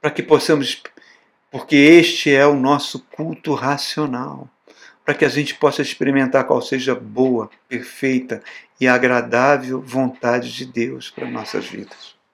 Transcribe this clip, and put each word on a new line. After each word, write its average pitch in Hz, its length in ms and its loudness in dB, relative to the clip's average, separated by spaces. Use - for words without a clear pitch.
Pra 151 100 -2
que 151 120 -8
possamos, 147 600 2
porque 139 260 -2
este 151 580 6
é 139 120 6
o 147 80 4
nosso 135 460 -2
culto 160 380 -8
racional, 139 960 -6
pra 143 100 -2
que 156 100 2
a 143 40 2
gente 143 260 -4
possa 147 280 0
experimentar 135 640 0
qual 127 180 0
seja 131 300 -4
a - 60 -2
boa, 113 520 -2
perfeita 127 760 -4
e 127 80 2
agradável 127 960 2
vontade 123 680 -4
de - 120 -12
Deus 127 460 -8
para - 200 -12
nossas 110 360 -10
vidas. - 500 -18